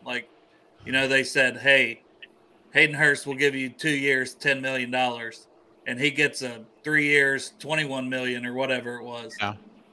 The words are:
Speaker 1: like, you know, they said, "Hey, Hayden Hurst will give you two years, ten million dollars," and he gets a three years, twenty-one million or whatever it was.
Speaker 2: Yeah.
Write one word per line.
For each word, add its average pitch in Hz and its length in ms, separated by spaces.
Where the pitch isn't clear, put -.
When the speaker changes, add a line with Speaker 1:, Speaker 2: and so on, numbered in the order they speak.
Speaker 1:
like, 123 240
you 117 60
know, 135 160
they 131 160
said, 127 340
"Hey, 123 440
Hayden 147 220
Hurst 143 320
will 139 80
give 139 180
you 135 160
two 156 220
years, 139 420
ten 135 280
million 131 300
dollars," 120 560
and 123 140
he 143 100
gets 143 320
a 120 220
three 147 220
years, 139 540
twenty-one 135 500
million 127 360
or 123 80
whatever 123 420
it 117 80
was. 120 360
Speaker 2:
Yeah. 104 140